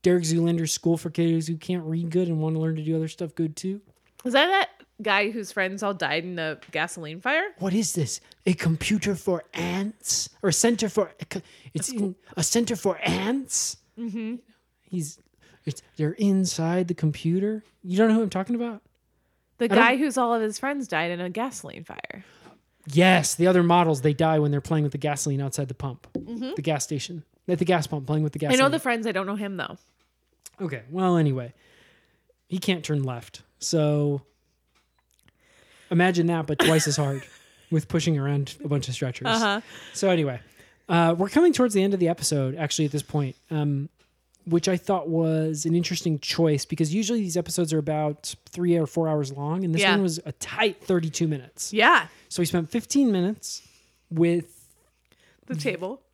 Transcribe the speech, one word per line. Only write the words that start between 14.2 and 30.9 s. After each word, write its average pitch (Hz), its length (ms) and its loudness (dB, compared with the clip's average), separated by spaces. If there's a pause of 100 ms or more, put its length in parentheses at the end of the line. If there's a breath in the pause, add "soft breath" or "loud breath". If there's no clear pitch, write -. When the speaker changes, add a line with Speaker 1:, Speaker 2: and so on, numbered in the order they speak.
Speaker 1:
He's, 160 280 -6 (480 soft breath)
it's, - 160 -8 (160)
they're 156 160 0
inside 185 760 2
the 180 40 0
computer. 185 680 0 (200)
You 180 140 -2
don't 220 120 6
know 220 60 6
who 226 60 4
I'm 208 80 0
talking 190 260 -2
about? 233 260 -6 (760)
Speaker 2:
The 233 80 0
Speaker 1:
I - 40 0
don't 196 80 6
Speaker 2:
guy 240 200 6
whose 262 200 0
all 240 160 2
of 226 80 0
his 214 180 -4
friends 269 280 -4
died 170 220 0
in 175 120 -4
a 180 100 -4
gasoline 226 520 -8
fire. - 400 -14 (680 loud breath)
Speaker 1:
Yes, 175 440 6
the 175 120 4
other 180 160 6
models, 170 380 4
they 147 120 2
die 160 260 2
when 147 120 2
they're 143 100 0
playing 156 220 0
with 143 80 0
the 151 80 -8
gasoline 143 420 -2
outside 139 280 -4
the 127 40 -8
pump. 127 340 -10 (100)
Speaker 2:
Mm-hmm. 233 380 -8
Speaker 1:
The 170 60 -6
gas 147 220 -2
station. 156 400 -8 (240)
At 180 120 0
the 180 60 2
gas 165 220 2
pump, 143 180 -6
playing 156 180 0
with 151 100 -2
the 147 120 -10
Speaker 2:
I 151 60 0
Speaker 1:
gasoline. 254 80 4
Speaker 2:
know 269 100 6
the 320 100 0
friends, 233 280 -2
I 220 60 -4
don't 190 120 -2
know 202 120 -6
him, 196 200 -8
though. 175 200 -8 (840)
Speaker 1:
Okay, 135 300 -8